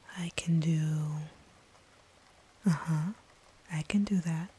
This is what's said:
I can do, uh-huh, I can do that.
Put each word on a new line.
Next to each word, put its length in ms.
I 180
can 240
do, 220
uh-huh, 480
I 160
can 160
do 180
that. 380